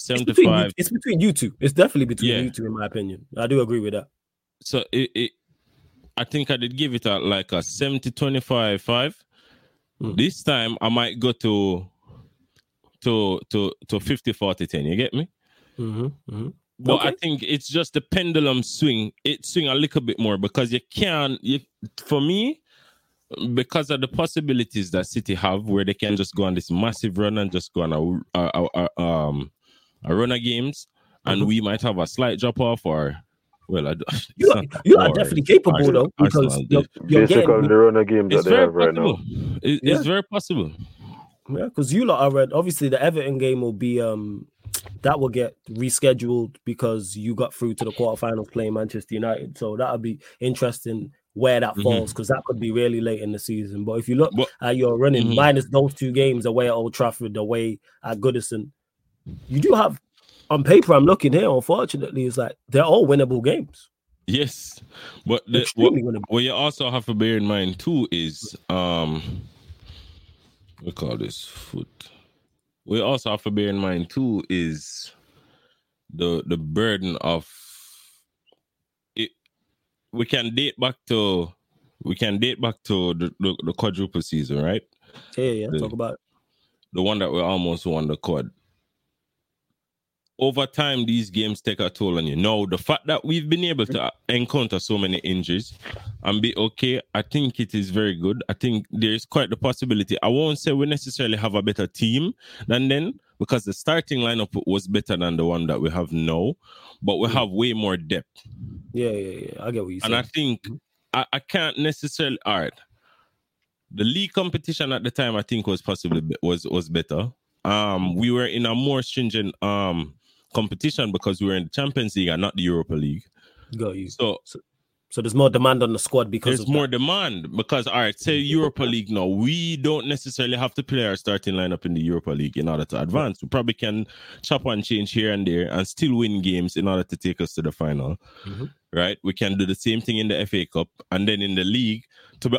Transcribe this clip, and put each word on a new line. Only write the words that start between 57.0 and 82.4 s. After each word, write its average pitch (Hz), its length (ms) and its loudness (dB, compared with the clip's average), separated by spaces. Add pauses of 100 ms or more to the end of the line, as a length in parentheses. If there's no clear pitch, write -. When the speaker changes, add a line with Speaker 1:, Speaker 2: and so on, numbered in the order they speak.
Speaker 1:
away 110 420 -2 (240)
at 113 160 -6
Goodison, 120 520 -2 (800)
you 135 120 0
do 381 140 6
have, 214 260 2 (500)
on 147 140 4
paper, 170 300 8
I'm 139 100 10
looking 156 280 6
here, 190 160 4
unfortunately, 143 760 0
it's 123 120 -4
like, 120 180 -2 (120)
they're 139 160 6
all 165 220 8
winnable 127 380 4
games. - 440 -2 (380)
Speaker 2:
Yes, - 540 -2 (440)
but 120 220 0
the, 117 140 4
Speaker 1:
Extremely 120 420 4
Speaker 2:
what, 117 120 -4
Speaker 1:
winnable. 101 140 -6
Speaker 2:
what 117 140 2
you 127 100 0
also 139 380 -2
have 120 160 -2
to 120 80 -2
bear 110 220 2
in 104 80 0
mind 98 340 0
too 156 320 0
is, 82 460 -6 (120)
um, 85 720 -2 (1400)
we 87 100 -10
call 64 240 -6
this - 280 -10
foot. - 640 -16 (760)
We 110 160 -2
also 120 300 0
have 107 140 -4
to 107 60 -2
bear 104 180 0
in 98 100 -2
mind 92 320 -2
too 120 380 -2
is 82 640 -4 (1040)
the, 85 340 -2
the 85 120 -2
burden 92 580 -2
of 82 340 -2 (1700)
it. 110 140 -6 (800)
We 117 140 -2
can 117 280 -2
date 139 240 -4
back 127 180 -2 (120)
to, 98 400 0 (560)
we 92 100 -2
can 104 240 -2
date 120 220 -2